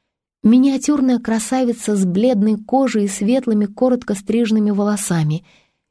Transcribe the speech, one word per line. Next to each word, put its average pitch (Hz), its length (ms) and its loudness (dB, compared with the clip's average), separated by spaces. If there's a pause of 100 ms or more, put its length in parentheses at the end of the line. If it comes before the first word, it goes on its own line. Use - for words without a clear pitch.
(420)
миниатюрная 262 760 2
красавица 233 800 -2
с 190 100 2
бледной 208 500 2
кожей 247 480 0
и 202 40 0
светлыми, 214 580 0
коротко 247 480 -2
стриженными 214 560 0
волосами. 190 720 -2 (460)